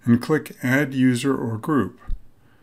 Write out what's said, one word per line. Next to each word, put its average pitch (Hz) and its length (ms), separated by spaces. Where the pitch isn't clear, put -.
and 120 160
click 151 400
Add 135 320
User 131 420
or 113 220
Group. 110 420